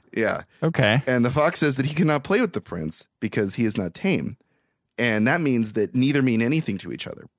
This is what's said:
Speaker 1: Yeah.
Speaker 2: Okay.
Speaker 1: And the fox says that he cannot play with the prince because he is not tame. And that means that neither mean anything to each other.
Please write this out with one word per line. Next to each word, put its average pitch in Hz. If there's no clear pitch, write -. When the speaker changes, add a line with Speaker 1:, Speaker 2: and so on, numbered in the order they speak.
Speaker 1:
Yeah. -
Speaker 2:
Okay. 131
Speaker 1:
And 123
the 123
fox 151
says 139
that 135
he 151
cannot 151
play 214
with 208
the 107
prince 80
because 101
he 120
is 107
not 90
tame. 117
And 110
that 156
means 120
that 104
neither 139
mean 120
anything 127
to 87
each -
other. -